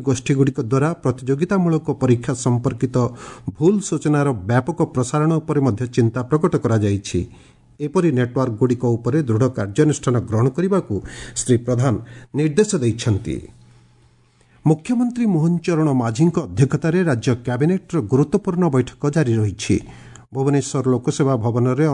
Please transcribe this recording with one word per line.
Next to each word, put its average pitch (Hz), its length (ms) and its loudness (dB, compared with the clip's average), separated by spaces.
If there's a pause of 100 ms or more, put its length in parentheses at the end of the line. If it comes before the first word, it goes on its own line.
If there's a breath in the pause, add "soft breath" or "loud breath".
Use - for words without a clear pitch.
ଗୋଷ୍ଠୀଗୁଡ଼ିକ 135 520 0 (120)
ଦ୍ୱାରା 135 200 2 (120)
ପ୍ରତିଯୋଗିତାମୂଳକ 156 840 0 (160)
ପରୀକ୍ଷା 123 300 2 (120)
ସମ୍ପର୍କିତ 123 520 0 (600 loud breath)
ଭୁଲ 175 240 2
ସୂଚନାର 151 480 0 (160)
ବ୍ୟାପକ 123 340 0 (140)
ପ୍ରସାରଣ 151 380 0 (100)
ଉପରେ 147 260 -2
ମଧ୍ୟ 120 180 0 (120)
ଚିନ୍ତା 120 320 2
ପ୍ରକଟ 156 320 2
କରାଯାଇଛି। 104 600 0 (600 loud breath)
ଏପରି 156 380 0
ନେଟୱାର୍କଗୁଡ଼ିକ 123 680 0 (120)
ଉପରେ 123 220 -2 (100)
ଦୃଢ଼ 113 180 2 (100)
କାର୍ଯ୍ୟାନୁଷ୍ଠାନ 123 600 0 (120)
ଗ୍ରହଣ 110 180 2 (100)
କରିବାକୁ 98 380 -2 (420 loud breath)
ଶ୍ରୀ 123 280 2
ପ୍ରଧାନ 123 300 0 (400 loud breath)
ନିର୍ଦ୍ଦେଶ 156 360 2 (120)
ଦେଇଛନ୍ତି। 107 540 -2 (1300 soft breath)
ମୁଖ୍ୟମନ୍ତ୍ରୀ 233 680 0
ମୋହନ 165 200 2 (100)
ଚରଣ 156 240 2 (140)
ମାଝୀଙ୍କ 120 340 2 (100)
ଅଧ୍ୟକ୍ଷତାରେ 143 540 0 (100)
ରାଜ୍ୟ 127 220 0 (120)
କ୍ୟାବିନେଟ୍ର 156 520 -2 (140)
ଗୁରୁତ୍ୱପୂର୍ଣ୍ଣ 175 540 2 (100)
ବୈଠକ 127 280 -2 (120)
ଜାରି 135 220 2
ରହିଛି। 104 400 0 (580 loud breath)
ଭୁବନେଶ୍ୱର 135 580 0
ଲୋକସେବା 135 440 0
ଭବନରେ 120 580 0